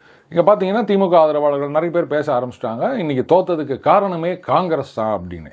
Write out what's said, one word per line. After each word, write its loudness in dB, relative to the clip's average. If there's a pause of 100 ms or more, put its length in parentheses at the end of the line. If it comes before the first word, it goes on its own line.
(300)
இங்க 4
பாத்தீங்கன்னா 0
திமுக 2
ஆதரவாளர்கள் 2
நிறைய -2
பேர் -2
பேச -2
ஆரம்பிச்சிட்டாங்க, -4
"இன்னைக்கு 0
தோத்ததுக்கு -2
காரணமே 0
காங்கிரஸ் -2
தான்" -2
அப்படின்னு. -14